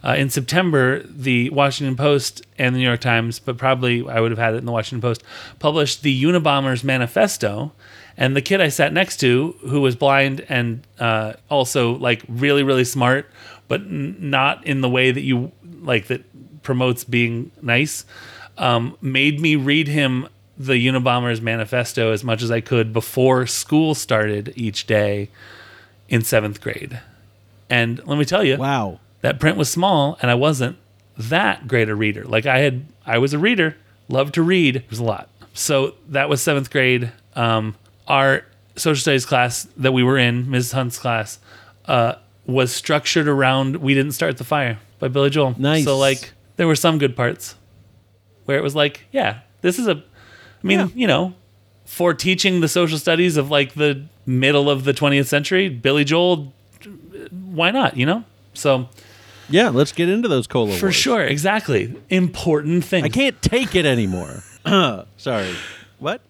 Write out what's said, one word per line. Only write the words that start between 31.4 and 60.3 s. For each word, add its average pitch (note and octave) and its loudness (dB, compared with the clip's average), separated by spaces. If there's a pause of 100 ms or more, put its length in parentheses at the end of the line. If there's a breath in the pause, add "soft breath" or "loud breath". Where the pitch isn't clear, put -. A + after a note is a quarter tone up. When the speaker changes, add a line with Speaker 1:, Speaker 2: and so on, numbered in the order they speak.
Speaker 1:
great A2+ 2
a G#2+ 0
reader. G#2 -2
Like, A2+ 0
I C3 4
had, C#3 0 (180)
I A#2 0
was C#3 2
a D3 -2
reader, F3+ 2 (320 soft breath)
loved C3+ 0
to E3 2
read. E3 4
It B2+ -8
was A2 -10
a A#2+ -4
lot. A2 -4 (280)
So C#3 0 (140)
that C#3 -2
was C#3 0
seventh C#3 0
grade. B2+ 2 (240)
Um, A2 0 (340)
our C#3 2 (300)
social D3 0
studies C3+ 2
class B2 0 (100)
that C3+ 2
we B2+ 2
were C3 4
in, B2 0
Missus B2 -2
Hunt's B2+ -4
class, A2+ -4 (480 loud breath)
uh, A#2+ 2 (300)
was B2+ 0
structured D3+ 0
around C3+ 2
We C#3 0
Didn't C#3 0
Start C#3+ -2
the C3+ -10
Fire B2+ -2 (220)
by C#3 -4
Billy C#3 2
Joel. C#3 0
Speaker 2:
Nice. D3 0
Speaker 1:
So, C#3 2
like, C3+ 0 (260)
there E3+ 2
were D#3 4
some D#3+ 2
good C3 0
parts - -4 (880)
where C#3 0
it - 0
was C#3+ -4
like, D3 0
yeah, C#3+ -2 (220)
this F3+ 0
is A#3 0
a, D#3+ 2
I - -14
mean, F#3+ 4
Speaker 2:
Yeah. F#3+ 2
Speaker 1:
you B3 0
know, F3+ 0 (520)
for F3 0
teaching F3+ 2
the D#3+ 2
social D#3+ 0
studies E3 2
of, C#3 0
like, C#3+ 0
the D3 0 (220)
middle C#3 2
of C3+ 0
the C#3 2
twentieth C#3 2
century, F#3 0
Billy C3+ 0
Joel, D#3+ 0 (800)
why F3+ -2
not, B3+ 0
you B2 2
know? G#3+ 0 (300)
So C3 0 (600 loud breath)
Speaker 2:
Yeah, G3 4
let's C#3 2
get E3+ -2
into A3+ 0
those C3 0